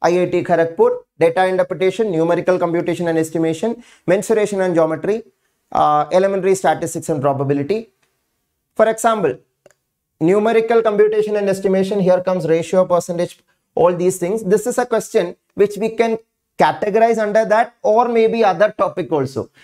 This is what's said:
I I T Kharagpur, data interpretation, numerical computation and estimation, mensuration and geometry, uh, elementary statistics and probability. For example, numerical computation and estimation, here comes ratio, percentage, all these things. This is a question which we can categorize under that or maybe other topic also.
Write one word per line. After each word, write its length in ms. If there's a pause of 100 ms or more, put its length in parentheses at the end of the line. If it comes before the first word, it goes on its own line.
I 160
I 40
T 180
Kharagpur, 540 (200)
data 280
interpretation, 680
numerical 480
computation 480
and 100
estimation, 640 (240)
mensuration 540
and 160
geometry, 480 (480)
uh, 400
elementary 440
statistics 520
and 140
probability. 680 (880)
For 140
example, 480 (840)
numerical 600
computation 560
and 100
estimation, 540
here 180
comes 260
ratio, 380
percentage, 560 (360)
all 200
these 220
things. 260
This 240
is 100
a 80
question 520 (160)
which 240
we 140
can 260 (420)
categorize 580
under 280
that 360
or 280
maybe 340
other 340
topic 320
also. 400 (140)